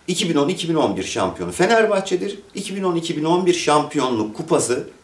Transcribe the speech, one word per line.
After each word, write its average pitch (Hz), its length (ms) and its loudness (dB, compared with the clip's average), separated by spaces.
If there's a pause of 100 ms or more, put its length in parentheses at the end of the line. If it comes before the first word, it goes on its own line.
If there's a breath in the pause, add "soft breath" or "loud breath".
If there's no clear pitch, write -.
iki 180 220 -2
bin 165 60 0
on, 143 140 2
iki 165 200 -4
bin 165 60 2
on 113 220 2
bir - 60 -4
şampiyonu 92 480 -4
Fenerbahçe'dir. 196 880 2 (160)
İki 190 200 -6
bin 196 80 -4
on, 180 120 0
iki 165 220 -2
bin 151 60 -2
on 175 220 2
bir 175 80 4
şampiyonluk 131 840 0
kupası - 500 0 (160)